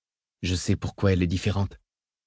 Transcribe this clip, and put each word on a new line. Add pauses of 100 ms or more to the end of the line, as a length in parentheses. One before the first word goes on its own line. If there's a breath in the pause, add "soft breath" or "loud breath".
(420)
Je
sais
pourquoi
elle
est
différente. (480)